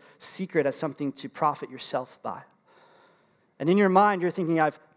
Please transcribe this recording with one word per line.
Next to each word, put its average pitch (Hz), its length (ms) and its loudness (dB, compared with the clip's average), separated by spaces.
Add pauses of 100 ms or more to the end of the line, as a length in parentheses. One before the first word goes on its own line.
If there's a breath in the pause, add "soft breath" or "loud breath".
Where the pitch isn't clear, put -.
(180 soft breath)
secret 175 480 -2
as 135 100 0
something 143 380 -4
to - 160 -14
profit 147 400 -2
yourself 131 540 -8
by. 104 180 -8 (1160 soft breath)
And 147 100 -2
in 196 80 6
your 202 120 4
mind, 196 320 4
you're 175 100 0
thinking, 165 280 0
"I've 156 200 0 (180)